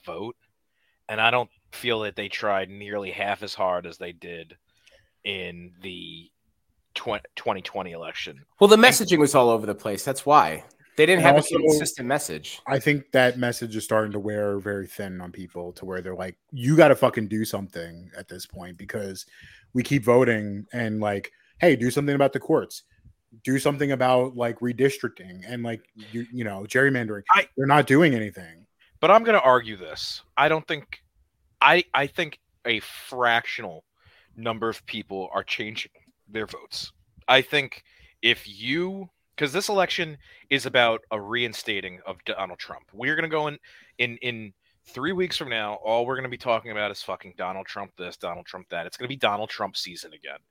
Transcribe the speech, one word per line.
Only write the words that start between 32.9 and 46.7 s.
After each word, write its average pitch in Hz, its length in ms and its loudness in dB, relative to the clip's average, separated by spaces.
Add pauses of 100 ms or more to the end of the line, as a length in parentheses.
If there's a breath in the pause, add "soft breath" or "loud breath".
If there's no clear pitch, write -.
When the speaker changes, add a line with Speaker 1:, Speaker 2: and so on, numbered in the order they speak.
Speaker 1:
number 113 320 -4
of - 180 -6
people 98 480 -10
are 98 100 -4
changing - 480 -10 (360)
their 107 180 -8
votes. - 460 -14 (360)
I 131 140 6
think - 420 -4 (380 soft breath)
if 117 260 0
you, 170 600 -6 (260)
'cause 147 160 -4
this 190 180 -4
election 175 480 -2 (320 soft breath)
is 139 160 -2
about 120 360 2 (100)
a 110 80 -4
reinstating 101 840 -6
of 92 180 -12
Donald 92 360 -8
Trump. - 340 -18
We're 127 220 -4
gonna 160 140 -4
go 156 180 -4
in, 143 100 -10 (400 soft breath)
in, 120 200 -2
in 113 360 -10 (320)
three 147 260 0
weeks 180 260 -2
from 147 120 -8
now, 107 260 -4
all 113 300 0
we're 131 100 -4
gonna 131 140 -6
be 123 80 -12
talking 117 340 -2